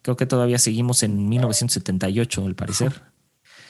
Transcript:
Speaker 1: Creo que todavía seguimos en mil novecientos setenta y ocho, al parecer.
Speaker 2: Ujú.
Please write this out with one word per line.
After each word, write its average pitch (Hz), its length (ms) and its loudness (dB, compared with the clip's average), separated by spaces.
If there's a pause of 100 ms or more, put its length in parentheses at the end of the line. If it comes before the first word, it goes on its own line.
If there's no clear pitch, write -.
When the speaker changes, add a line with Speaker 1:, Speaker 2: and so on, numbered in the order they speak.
Speaker 1:
Creo 123 160 -2
que 127 100 0
todavía 123 320 2
seguimos 120 440 2
en 101 260 0
mil 120 140 2
novecientos 120 320 0
setenta 95 340 -2
y 98 100 0
ocho, 113 280 -2
al 92 80 -4
parecer. 104 340 -2
Speaker 2:
Ujú. - 140 -8 (680)